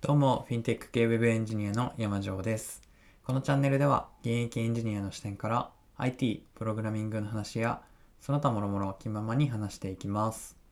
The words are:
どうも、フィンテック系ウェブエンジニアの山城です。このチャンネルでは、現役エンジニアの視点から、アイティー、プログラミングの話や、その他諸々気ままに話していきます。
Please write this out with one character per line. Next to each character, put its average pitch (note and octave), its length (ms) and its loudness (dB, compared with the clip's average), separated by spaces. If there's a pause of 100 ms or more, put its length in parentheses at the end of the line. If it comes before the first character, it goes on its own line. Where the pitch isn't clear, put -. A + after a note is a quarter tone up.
ど D3 60 4
う D3 40 6
も、 C3+ 300 4
フ - 60 -2
ィ A#2 60 0
ン - 20 -6
テ A#2 120 0
ッ - 60 -4
ク - 120 -16
系 A#2 140 4
ウ A2+ 40 4
ェ A2+ 80 4
ブ A2+ 80 4
エ A2+ 100 6
ン A2+ 120 0
ジ A2 80 -4
ニ G#2 120 0
ア G2+ 40 0
の A#2+ 260 0
山 G2+ 240 0
城 G2 220 -4
で A2 160 0
す。 - 240 -14 (400)
こ B2+ 100 -4
の C3+ 80 2
チ C3+ 100 0
ャ C#3 40 6
ン C#3+ 60 4
ネ C#3 100 4
ル C#3 80 4
で C#3+ 80 4
は、 C3+ 200 2 (120)
現 A2+ 140 -2
役 A#2 260 -2
エ A#2 80 0
ン A#2 80 0
ジ A#2 100 -2
ニ A2 100 0
ア G2+ 60 -2
の G2 80 -4
視 - 100 -12
点 G2+ 160 -6
か G#2+ 140 -4
ら、 A#2+ 220 -2 (260)
ア - 80 -2
イ B2+ 60 2
テ B2+ 160 -2
ィ A2 60 2
ー、 - 80 -8 (120)
プ - 100 -8
ロ A2 120 -2
グ A2 80 -4
ラ A2 80 -2
ミ A2 100 -2
ン G#2+ 80 -2
グ G#2+ 120 -2
の G#2 60 -4
話 G#2+ 300 -6
や、 A2+ 240 -2 (400)
そ - 100 -4
の C#3+ 80 4
他 C#3+ 120 2
諸 G2+ 160 0
々 G2+ 320 -2
気 - 100 -8
ま G#2+ 140 -4
ま A2 100 -2
に C#3 160 4
話 G#2 240 -4
し - 60 -16
て G2 100 -6
い F#2+ 80 -8
き - 100 -8
ま G#2+ 240 0
す。 - 280 -14 (120)